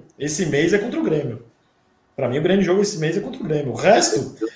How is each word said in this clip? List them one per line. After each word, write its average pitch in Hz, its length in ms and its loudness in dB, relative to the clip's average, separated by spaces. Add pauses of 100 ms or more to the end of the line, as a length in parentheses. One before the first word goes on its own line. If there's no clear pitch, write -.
(180)
Esse 151 280 -2
mês 151 280 2
é 202 40 2
contra 247 220 -2
o 247 40 -2
Grêmio. 135 400 -2 (720)
Pra 131 140 -2
mim, 135 100 -2
o - 20 -2
grande 185 220 2
jogo 185 180 2
esse 180 160 -2
mês 160 200 -2
é - 20 0
contra - 220 -8
o - 20 -8
Grêmio. 147 300 -2
O - 20 -6
resto, 143 600 2 (200)